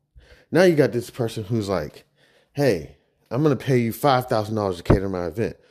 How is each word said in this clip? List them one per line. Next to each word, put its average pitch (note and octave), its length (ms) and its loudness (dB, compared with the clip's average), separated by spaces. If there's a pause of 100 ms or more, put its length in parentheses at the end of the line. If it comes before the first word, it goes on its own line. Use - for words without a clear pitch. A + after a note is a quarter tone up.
(500)
Now D3+ 120 4
you F3+ 140 6
got B2+ 160 4
this A#2 180 -6
person A2+ 340 -6
who's G#2+ 240 -2
like, E2 360 -4 (480)
"Hey, G#2 440 0 (340)
I'm B2+ 120 -2
gonna D3 140 2
pay B2+ 220 0
you A#2 140 0
five B2+ 360 0
thousand G#2+ 260 -2
dollars G2 240 -2
to E2+ 40 -18
cater G2 260 2
my F2+ 180 -4
event." F2+ 300 -4 (140)